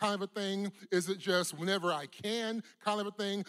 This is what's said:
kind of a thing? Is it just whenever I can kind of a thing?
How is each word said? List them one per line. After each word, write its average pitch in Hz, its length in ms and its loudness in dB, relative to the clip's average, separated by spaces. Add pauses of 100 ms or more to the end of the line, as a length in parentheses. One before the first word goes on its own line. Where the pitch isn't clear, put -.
kind 208 140 2
of 196 80 -2
a 202 40 -2
thing? 196 460 -2 (180)
Is 180 180 4
it 196 100 0
just 180 380 2
whenever 175 360 0
I 147 140 -2
can 226 580 -2 (200)
kind 208 160 2
of 202 60 -2
a 202 60 -6
thing? 202 360 -2